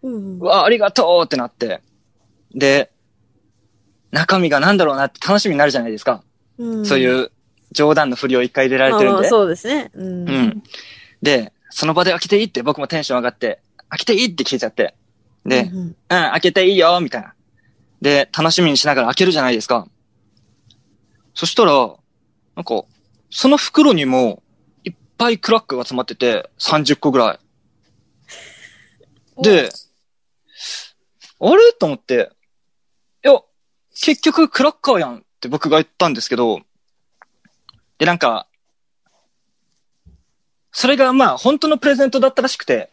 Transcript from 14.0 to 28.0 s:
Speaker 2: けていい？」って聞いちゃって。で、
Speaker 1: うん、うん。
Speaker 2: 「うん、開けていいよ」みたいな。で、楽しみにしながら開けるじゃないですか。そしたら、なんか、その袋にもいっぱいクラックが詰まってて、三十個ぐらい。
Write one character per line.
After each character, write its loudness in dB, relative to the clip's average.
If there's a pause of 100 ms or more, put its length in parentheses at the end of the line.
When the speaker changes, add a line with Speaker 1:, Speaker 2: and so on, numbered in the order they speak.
Speaker 2:
け -8
て 0
い 0
い？」 -2
っ -16
て -6
聞 -6
い -2
ち -6
ゃ -4
っ -8
て。 -4 (520)
で、 0
Speaker 1:
う -6
ん、 -10
う -8
ん。 -8
Speaker 2:
「う -10
ん、 -20 (140)
開 0
け 2
て 2
い 2
い 0
よ」 4
み -6
た -10
い -18
な。 -20 (680)
で、 2 (100)
楽 0
し -2
み 2
に 0
し -2
な 0
が 0
ら -2
開 -2
け 0
る 0
じ -2
ゃ -2
な -2
い 0
で -4
す -14
か。 -2 (1500)
そ -8
し -6
た 4
ら、 4 (840)
な -14
ん -10
か、 -4 (460)
そ -2
の 4
袋 2
に -2
も 0 (400)
い -12
っ -18 (240)
ぱ 0
い -2
ク -4
ラ 2
ッ -20
ク -8
が -6
詰 -10
ま -4
っ -6
て -16
て、 -2
三 -2
十 0
個 -2
ぐ 2
ら 0
い。 -20 (2000)